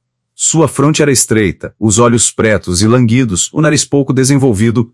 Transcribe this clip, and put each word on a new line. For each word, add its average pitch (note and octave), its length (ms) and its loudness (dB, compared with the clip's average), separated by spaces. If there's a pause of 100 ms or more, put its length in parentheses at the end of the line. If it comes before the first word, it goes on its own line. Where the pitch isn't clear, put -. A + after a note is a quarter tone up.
(340)
Sua D#3 340 0
fronte D3 340 0
era D3 80 0
estreita, G#2+ 680 -2
os A2 180 0
olhos A#2+ 320 2
pretos F#2+ 520 -2
e G#2+ 40 2
languidos, A#2 680 0
o D#3 80 -4
nariz D#3 240 0
pouco C#3+ 280 -2
desenvolvido, B2 800 0